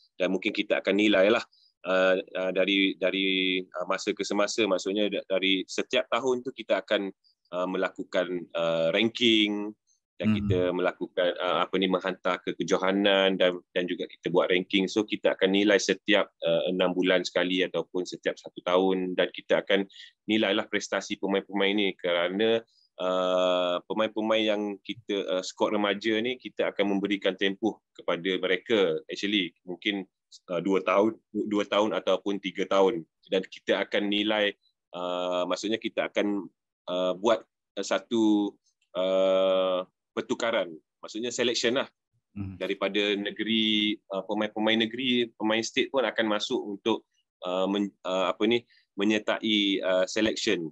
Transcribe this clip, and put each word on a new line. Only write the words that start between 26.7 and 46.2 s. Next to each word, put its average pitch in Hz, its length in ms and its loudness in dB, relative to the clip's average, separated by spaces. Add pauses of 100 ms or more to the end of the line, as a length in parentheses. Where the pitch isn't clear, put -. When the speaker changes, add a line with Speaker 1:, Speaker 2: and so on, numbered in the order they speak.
Speaker 1:
memberikan 98 400 0
tempoh 98 480 -2 (160)
kepada 90 400 -2
mereka. 92 720 0
Actually, 98 400 -2 (160)
mungkin, 95 400 -4 (480)
uh, 85 80 -2
dua 95 240 0
tahun, 101 320 2 (320)
dua 101 160 0
tahun 107 240 2
ataupun 95 480 0
tiga 95 320 -6
tahun. 95 320 4 (320)
Dan 95 160 2
kita 101 320 -2
akan 101 320 -2
nilai, 104 400 0 (400)
uh, 90 560 -4
maksudnya 101 320 -4
kita - 320 -4
akan, 101 320 -2 (400)
uh, 90 320 -2
buat, 110 240 2 (400)
uh, - 20 -6
satu, 104 720 2 (400)
uh, 95 880 2 (320)
pertukaran. 113 560 -2 (320)
Maksudnya 113 320 -8
selection 120 400 0
lah. 127 160 -2 (480)
Speaker 2:
Hmm. 98 240 -8
Speaker 1:
Daripada 98 560 0
negeri, 107 800 0 (160)
uh, 95 80 -4
pemain-pemain 107 640 0
negeri, 123 480 0
pemain 107 320 0
state - 240 -2
pun 127 160 0
akan 107 320 0